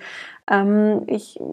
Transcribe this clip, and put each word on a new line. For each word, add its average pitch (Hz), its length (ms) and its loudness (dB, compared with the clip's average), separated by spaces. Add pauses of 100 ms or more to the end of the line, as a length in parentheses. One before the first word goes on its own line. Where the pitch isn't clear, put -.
(480)
ähm, 208 600 4
ich, 220 320 -6 (120)